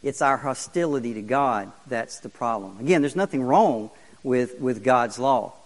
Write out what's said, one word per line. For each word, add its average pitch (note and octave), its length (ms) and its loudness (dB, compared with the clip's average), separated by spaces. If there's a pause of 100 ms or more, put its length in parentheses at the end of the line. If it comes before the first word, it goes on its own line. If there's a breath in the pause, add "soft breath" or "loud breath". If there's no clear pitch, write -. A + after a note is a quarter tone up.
It's C3+ 200 -4
our C#3 160 4
hostility C3+ 760 -4
to G#2+ 80 -8
God A2 500 0 (140)
that's A#2 360 -8
the B2 80 -12
problem. G2+ 500 -6
Again, D3+ 220 2
there's C#3+ 140 0
nothing F3 280 -2
wrong C3 480 2 (320 loud breath)
with, B2 360 0
with B2 240 -4
God's A#2+ 360 2
law. B2+ 340 0 (120)